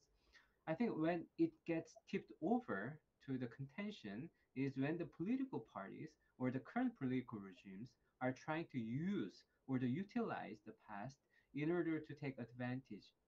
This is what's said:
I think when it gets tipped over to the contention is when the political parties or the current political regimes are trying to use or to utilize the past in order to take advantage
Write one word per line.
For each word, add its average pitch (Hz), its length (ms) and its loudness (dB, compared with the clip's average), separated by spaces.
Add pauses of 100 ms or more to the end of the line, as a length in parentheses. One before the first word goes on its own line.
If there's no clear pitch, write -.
(680)
I 160 60 4
think 226 240 4
when 165 280 4 (120)
it - 140 8 (140)
gets - 280 0 (180)
tipped - 200 -2 (100)
over 151 580 2 (260)
to 131 120 0
the 123 100 -2
contention 139 800 -6 (260)
is 135 200 2
when 147 220 2
the 120 100 -2 (100)
political 240 560 0
parties 101 360 -8 (280)
or 127 140 2
the 131 80 0
current 247 380 0
political 123 420 0
regimes 98 500 -10 (320)
are 127 120 2
trying 160 380 -2
to 135 80 -2
use 131 640 0 (240)
or 131 120 2
to 127 80 2
utilize 131 800 0
the - 80 -12 (140)
past 107 280 -6 (400)
in 151 160 2
order 165 280 2
to 151 140 -8
take 139 260 -4
advantage 123 680 -4 (200)